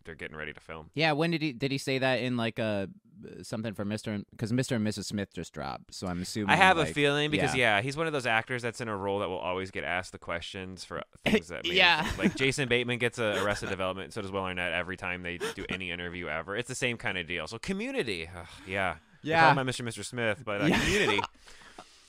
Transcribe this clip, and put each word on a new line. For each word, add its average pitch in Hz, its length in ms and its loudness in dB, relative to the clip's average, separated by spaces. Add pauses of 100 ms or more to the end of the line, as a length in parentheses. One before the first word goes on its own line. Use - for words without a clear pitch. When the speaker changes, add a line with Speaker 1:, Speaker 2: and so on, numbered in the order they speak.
Speaker 1:
they're 82 120 -12
getting 80 200 -10
ready 76 180 -6
to - 60 -18
film. 80 360 -14
Speaker 2:
Yeah, 156 180 4
when 165 180 2
did 165 100 0
he, 156 120 -2
did 131 180 -2
he 139 60 0
say 131 220 0
that 131 200 4
in, 123 160 0
like, 113 240 0
a, 104 300 0 (520)
something 110 320 -6
for 104 120 -4
Mister 107 260 -2
and, 101 140 -2 (120)
'cause 110 160 0
Mister 127 220 2
and 107 80 2
Missus 104 240 0
Smith 101 260 -2
just - 200 -8
dropped, 67 400 -8
so - 140 -6
I'm 90 140 -2
assuming, 101 280 -2
Speaker 1:
I - 60 6
have 190 220 8
Speaker 2:
like, 151 120 2
Speaker 1:
a 85 40 -4
feeling 147 380 2
because, - 240 2
Speaker 2:
yeah. 113 220 6
Speaker 1:
yeah, 101 40 4
he's 135 160 -2
one 165 80 0
of 156 80 -2
those 127 140 0
actors 117 340 0
that's 117 200 -4
in 117 80 -6
a 107 60 -2
role 98 240 0
that 90 100 -2
will 92 100 -4
always 92 320 -2
get 85 140 -6
asked 90 260 -2
the 98 80 -12
questions 92 640 -8
for 80 180 -8 (120)
Speaker 2:
<laughs> - 120 -6
Speaker 1:
things 208 220 2
that - 160 -8
made 175 120 -2
Speaker 2:
Yeah. 170 280 6
Speaker 1:
him, - 140 -2
like, 190 180 2
Jason 135 320 2
Bateman 120 320 2
gets 120 180 0
a 104 260 2
Arrested 104 260 0
Development, 92 440 -2
so 113 80 -6
does 95 100 -6
Will 98 120 -2
Arnett 90 300 -2
every 87 240 -2
time 90 260 -6
they 87 140 -4
do 98 320 -6
any 92 220 -6
interview 87 360 -6
ever. 80 280 -4
It's 120 120 -4
the 127 80 -8
same 120 220 -2
kind 101 200 -4
of 85 100 -4
deal. 80 200 -4
So 113 120 -10
Community, 190 760 -4
ugh, 87 100 -12 (220)
yeah. 95 280 0 (280)
They 143 80 -6
Speaker 2:
Yeah. 160 180 8
Speaker 1:
call 139 100 6
him 131 60 0
Mister 127 180 -2
Mister 107 200 -6
Smith, 113 420 -2
but, 101 160 -2
uh, 101 40 4
Speaker 2:
Yeah. - 180 4
Speaker 1:
Community. 175 420 4
Speaker 2:
<laughs> - 60 -6 (760)